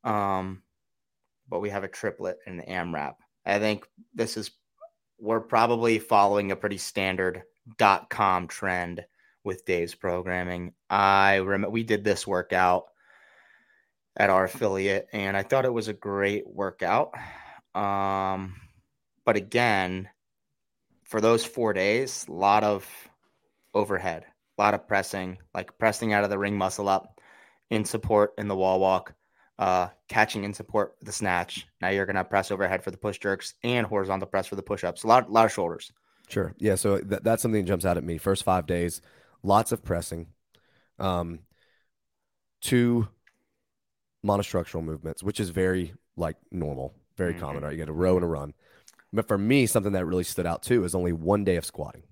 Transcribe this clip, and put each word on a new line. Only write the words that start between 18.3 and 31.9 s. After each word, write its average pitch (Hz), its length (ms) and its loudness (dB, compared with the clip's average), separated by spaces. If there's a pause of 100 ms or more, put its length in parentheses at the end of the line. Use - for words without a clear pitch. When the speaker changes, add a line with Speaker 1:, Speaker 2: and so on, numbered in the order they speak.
Speaker 1:
but 110 100 4
again, 95 720 0 (960)
for - 160 -4
those 113 240 6
four 110 300 -2
days, 110 560 0
a - 20 -12
lot 101 320 4
of 104 240 0 (840)
overhead, 90 520 -2 (320)
a 104 40 0
lot 104 120 4
of - 140 -4
pressing, 95 500 -4 (160)
like, - 240 -10
pressing 110 360 0
out 104 100 4
of 101 60 0
the 101 80 -2
ring 101 200 -2
muscle 98 320 -2
up - 300 -2 (500)
in 107 160 0
support 107 520 2
in 104 100 -6
the 98 80 -2
wall 95 240 2
walk, 95 340 2 (460)
uh, 92 280 2 (220)
catching 107 340 0
in 101 100 -6
support - 460 -2
for - 60 -20
the 104 60 -12
snatch. 90 560 -2 (120)
Now 90 100 -2
you're 98 160 0